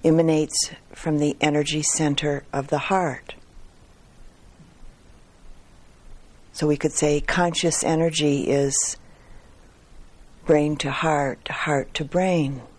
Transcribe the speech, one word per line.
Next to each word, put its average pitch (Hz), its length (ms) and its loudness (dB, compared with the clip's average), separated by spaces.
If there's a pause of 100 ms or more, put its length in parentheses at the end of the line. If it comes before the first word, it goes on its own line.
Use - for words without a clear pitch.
emanates 160 680 2 (200)
from 151 280 -2
the 147 220 0
energy 147 400 0
center 147 640 0 (100)
of 139 140 -4
the 147 100 0
heart. 180 580 -2 (3250)
So 151 140 -2
we 147 100 4
could 156 140 0
say 147 300 2
conscious 175 640 0
energy 156 640 2
is 139 480 0 (1500)
brain 151 320 4
to 139 140 -4
heart, 143 560 -2
heart - 460 -2
to 156 100 -6
brain. 160 580 0 (180)